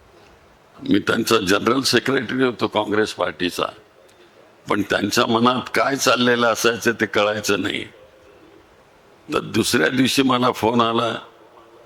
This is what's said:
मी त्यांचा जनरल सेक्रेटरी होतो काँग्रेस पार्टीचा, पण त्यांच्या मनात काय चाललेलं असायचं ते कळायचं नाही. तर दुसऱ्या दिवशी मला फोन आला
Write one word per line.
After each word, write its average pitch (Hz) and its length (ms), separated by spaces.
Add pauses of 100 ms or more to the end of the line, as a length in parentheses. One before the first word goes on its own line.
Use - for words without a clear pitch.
(880)
मी 104 100
त्यांचा 113 380
जनरल 101 440
सेक्रेटरी 127 640
होतो 117 240
काँग्रेस 104 460
पार्टीचा, 87 520 (1040)
पण 101 120
त्यांच्या 104 440
मनात 120 480
काय 120 220
चाललेलं 120 520
असायचं 117 440
ते 110 140
कळायचं 104 560
नाही. - 240 (1500)
तर 143 60
दुसऱ्या 113 500
दिवशी 131 320
मला 127 300
फोन 117 300
आला 117 340 (720)